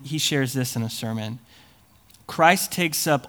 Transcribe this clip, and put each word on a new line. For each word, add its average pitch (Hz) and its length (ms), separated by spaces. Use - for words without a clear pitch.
he 156 140
shares 139 360
this 127 220
in 117 80
a 110 60
sermon. 113 500
"Christ 175 440
takes 170 360
up 147 220